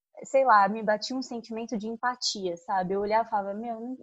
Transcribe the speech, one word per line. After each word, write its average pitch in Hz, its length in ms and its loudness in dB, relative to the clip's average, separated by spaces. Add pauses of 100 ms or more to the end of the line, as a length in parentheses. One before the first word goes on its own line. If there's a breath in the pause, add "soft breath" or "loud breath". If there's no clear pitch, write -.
(220)
sei 269 220 2
lá, 208 240 8
me 220 140 -4
batia 214 340 -2
um 262 60 -4
sentimento 226 560 -8
de 214 100 -6
empatia, 226 720 -4
sabe? 185 360 -2
Eu 196 60 0
olhava 220 260 2
e 226 40 -20
falava, 202 240 -2
"Meu, 226 260 -8
não, 254 220 -10